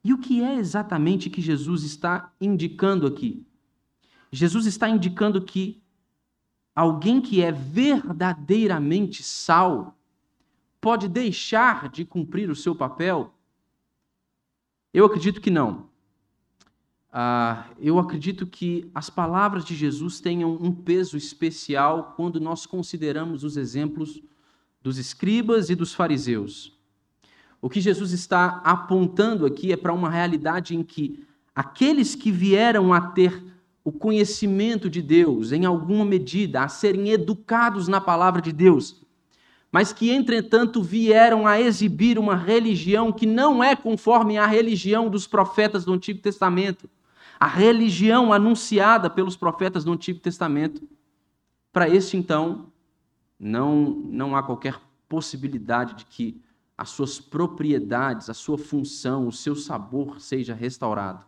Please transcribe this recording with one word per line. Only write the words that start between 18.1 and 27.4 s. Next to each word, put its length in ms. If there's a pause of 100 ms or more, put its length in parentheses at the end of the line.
que 480
as 140
palavras 560
de 100
Jesus 460
tenham 400
um 120
peso 440
especial 1000
quando 240
nós 260
consideramos 760
os 140
exemplos 640 (600)
dos 160
escribas 720
e 40
dos 200
fariseus. 800 (880)